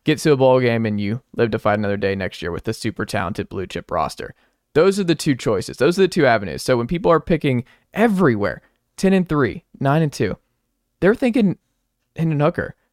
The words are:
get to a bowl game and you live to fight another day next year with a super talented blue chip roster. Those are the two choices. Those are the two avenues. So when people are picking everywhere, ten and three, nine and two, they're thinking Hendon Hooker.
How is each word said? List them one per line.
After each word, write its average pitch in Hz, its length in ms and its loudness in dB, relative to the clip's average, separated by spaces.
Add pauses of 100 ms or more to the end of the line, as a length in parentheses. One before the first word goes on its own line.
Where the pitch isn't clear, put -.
get 131 160 0
to 160 120 2
a 139 60 4
bowl 131 220 4
game 117 260 0
and 104 160 -2
you 104 200 -4 (140)
live 110 160 0
to 110 80 -2
fight 104 180 0
another 101 200 -2
day 98 180 -2
next 92 260 -8
year 87 100 -6
with - 160 -10
a 110 60 -4
super 110 320 -8
talented 101 440 -6
blue 95 180 -10
chip - 240 -10
roster. - 420 -4 (400)
Those 190 260 4
are 202 40 0
the 165 120 0
two 151 200 -2
choices. 107 420 -4
Those 170 220 2
are 190 40 4
the 185 40 6
two 170 180 0
avenues. 101 380 0
So 127 140 2
when 117 100 -2
people 170 240 0
are 160 80 4
picking 143 460 0 (280)
everywhere, 165 680 0 (340)
ten 190 160 2
and 185 160 2
three, 147 380 -2 (140)
nine 139 220 2
and 151 120 0
two, - 240 -4 (640)
they're 185 120 6
thinking 226 440 2 (580)
Hendon 160 240 -2
Hooker. - 360 -2 (180)